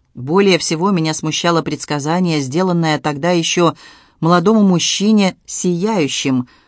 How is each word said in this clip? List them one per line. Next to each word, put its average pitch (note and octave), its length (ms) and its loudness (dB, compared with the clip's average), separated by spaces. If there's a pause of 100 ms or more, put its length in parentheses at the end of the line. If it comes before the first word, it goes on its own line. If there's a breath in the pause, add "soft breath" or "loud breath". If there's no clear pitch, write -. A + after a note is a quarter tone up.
(140)
Более F3 440 2
всего E3+ 320 -2
меня D#3+ 240 0
смущало E3 480 -2
предсказание, D#3 760 -2
сделанное D#3+ 580 0
тогда D3 320 -4
еще E3+ 440 0 (460 loud breath)
молодому F3 420 4
мужчине, G3 720 2 (100)
сияющим: E3+ 1000 -2 (200 soft breath)